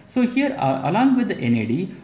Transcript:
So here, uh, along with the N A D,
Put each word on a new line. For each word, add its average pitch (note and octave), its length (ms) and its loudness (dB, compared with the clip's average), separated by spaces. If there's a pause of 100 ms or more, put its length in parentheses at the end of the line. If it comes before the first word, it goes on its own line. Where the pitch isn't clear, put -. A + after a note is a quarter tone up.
So - 200 -2
here, C4+ 320 -2
uh, C3+ 320 0
along B3 260 4
with A3+ 120 2
the G3+ 80 -4
N A#2 200 0
A A2 100 0
D, C#3+ 380 -4